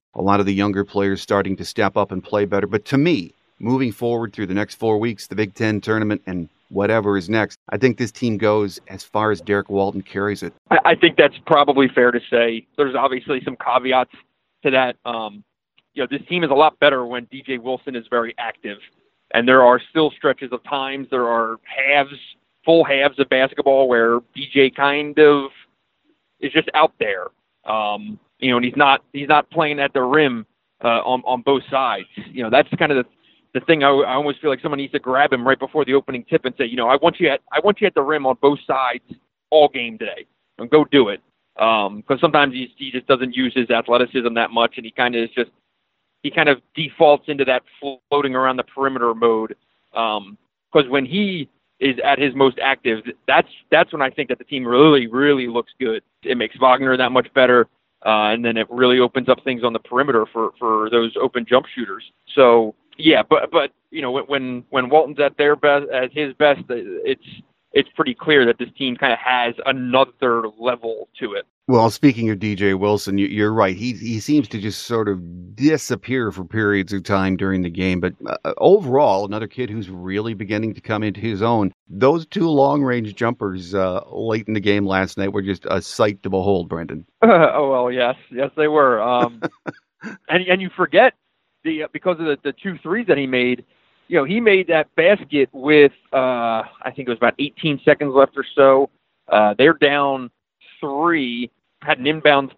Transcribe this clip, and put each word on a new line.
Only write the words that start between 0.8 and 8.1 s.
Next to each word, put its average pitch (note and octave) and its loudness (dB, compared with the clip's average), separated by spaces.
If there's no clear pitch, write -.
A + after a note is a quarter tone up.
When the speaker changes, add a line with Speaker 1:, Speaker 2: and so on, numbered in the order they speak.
Speaker 1:
players G2 -4
starting G2 -2
to F#2 -12
step G2+ -2
up G2+ -2
and F#2 -8
play G#2 -2
better. G2 -2
But G#2 -4
to C3+ -2
me, C#3 -2
moving B2 -2
forward A#2 -4
through G#2 -8
the F#2 -4
next G#2 -4
four A2 0
weeks, A2 -6
the - -12
Big G#2 -4
Ten A2 -2
tournament A2 -4
and F2 -8
whatever G2+ 0
is F2+ -4
next, A2 -2
I G#2+ -6
think B2 0
this A#2+ -6